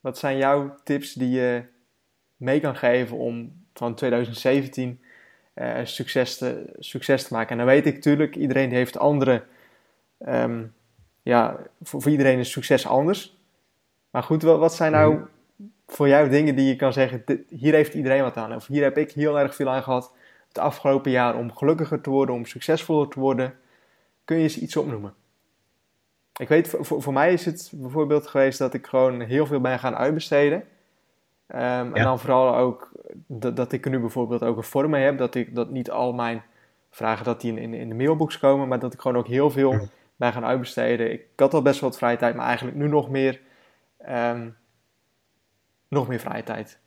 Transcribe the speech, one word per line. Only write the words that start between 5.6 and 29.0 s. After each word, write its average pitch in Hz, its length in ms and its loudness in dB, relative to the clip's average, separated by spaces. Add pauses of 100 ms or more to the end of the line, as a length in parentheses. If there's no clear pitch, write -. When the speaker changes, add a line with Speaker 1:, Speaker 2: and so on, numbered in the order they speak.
Speaker 1:
succes 123 540 -4
te, - 400 -6
succes - 480 -2
te - 80 -12
maken? 113 160 -2
En 120 60 -4
dan 120 100 0
weet 139 200 6
ik 139 80 2
natuurlijk, 147 420 2
iedereen 135 320 0
die 123 100 0
heeft 123 200 -2
andere, 135 440 4 (760)
ehm, 120 440 -2 (600)
ja, 120 360 2 (240)
voor, 143 200 -8
voor 143 80 2
iedereen 135 280 4
is 123 120 -2
succes - 360 0
anders. 160 500 0 (760)
Maar 123 120 -4
goed, 156 200 0
wat, 156 160 6
wat 160 160 4
zijn 156 180 0
nou 151 220 6
Speaker 2:
Mhm. - 100 -6 (640)
Speaker 1:
voor - 220 0
jou 143 200 8
dingen 143 280 4
die 135 120 4
je 131 80 0
kan 135 160 0
zeggen, 127 320 0
"Dit, - 240 -2
hier 151 260 0
heeft 151 200 4
iedereen 135 280 2
wat 127 140 -2
aan"? 113 180 -8
Of, - 120 -12
"Hier 143 160 0
heb 139 160 2
ik 147 120 -2
heel 147 280 0
erg 135 160 0
veel 135 160 -2
aan 131 120 -2
gehad 135 300 -4 (360)
het - 100 -10
afgelopen 139 520 0
jaar 123 260 2
om 120 180 -6
gelukkiger 156 460 0
te 143 100 -6
worden, 135 240 2
om 120 120 -6
succesvoller 147 640 -2
te 139 120 -10
worden." 131 340 0 (720)
Kun 165 120 -2
je 165 60 2
eens 156 160 0
iets - 180 -6
opnoemen? 117 380 -6 (1200)
Ik 123 120 -10
weet, 165 200 4
voor, - 160 -4
voor, 143 180 -4
voor 139 100 -4
mij 147 200 4
is 175 120 0
het 165 300 -6
bijvoorbeeld 147 520 -2
geweest 135 320 2
dat 131 160 -2
ik - 120 -8
gewoon 131 340 2